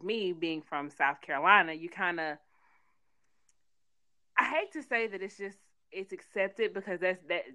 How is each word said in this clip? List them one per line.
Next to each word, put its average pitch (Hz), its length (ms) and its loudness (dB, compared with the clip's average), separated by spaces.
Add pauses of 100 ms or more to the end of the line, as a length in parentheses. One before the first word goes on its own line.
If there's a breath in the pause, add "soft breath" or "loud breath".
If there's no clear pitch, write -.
me 196 320 0
being 160 300 -2
from 147 260 -4
South 143 320 0
Carolina, 165 520 4
you 165 160 -10
kinda, 170 500 -4 (2000)
I 262 60 6
hate 311 300 -2
to 294 100 -10
say 226 240 -2
that 196 140 -10
it's 196 160 -12
just, 196 200 -10 (320)
it's 190 220 -10
accepted, 196 640 -2
because 190 260 -6
that's, 185 280 0
that, 170 140 -2 (120)